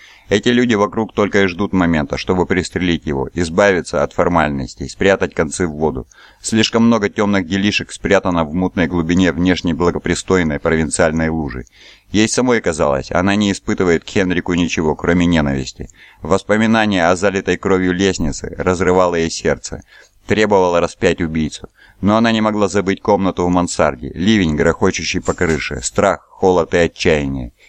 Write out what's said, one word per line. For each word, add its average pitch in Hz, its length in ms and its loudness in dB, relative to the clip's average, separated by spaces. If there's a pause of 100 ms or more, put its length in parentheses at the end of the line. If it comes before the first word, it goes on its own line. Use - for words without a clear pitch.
(300)
Эти 110 180 2
люди 120 260 2
вокруг 104 380 -2
только 101 300 2
и 98 40 4
ждут 92 280 -4
момента, 82 420 0
чтобы 92 300 -2
пристрелить 87 580 -2
его, 67 300 -4
избавиться 85 680 0
от - 120 -4
формальностей, 73 760 -2
спрятать 95 460 0
концы 85 320 -2
в 78 60 -6
воду. 73 340 -4 (340)
Слишком 113 440 2
много 110 260 2
темных 101 360 0
делишек 98 460 -2
спрятано 90 520 0
в 76 100 -8
мутной 90 320 0
глубине 87 440 2
внешне 85 440 0
благопристойной 82 840 0
провинциальной 80 720 0
лужи. 69 380 -6 (460)
Ей 107 160 2
самой 123 340 0
казалось, 71 500 -2
она 98 240 0
не 104 160 2
испытывает 92 520 0
к - 40 -16
Хенрику 92 460 -2
ничего, 80 420 0
кроме 87 300 0
ненависти. 69 640 -2 (320)
Воспоминание 104 840 0
о 92 80 4
залитой 95 420 0
кровью 92 340 0
лестнице 90 640 -2
разрывало 90 600 2
ей 82 140 0
сердце, - 520 -6 (440)
требовало 98 540 2
распять 85 400 0
убийцу. 80 480 -4 (320)
Но 101 160 2
она 113 160 2
не 110 80 0
могла 107 260 2
забыть 95 340 0
комнату 92 460 0
в - 20 0
мансарде, 82 640 0
ливень, 92 420 2
грохочущий 82 640 0
по - 140 -4
крыше, 73 480 -2
страх, - 480 0
холод 90 440 0
и 87 40 4
отчаяние. 71 720 0 (160)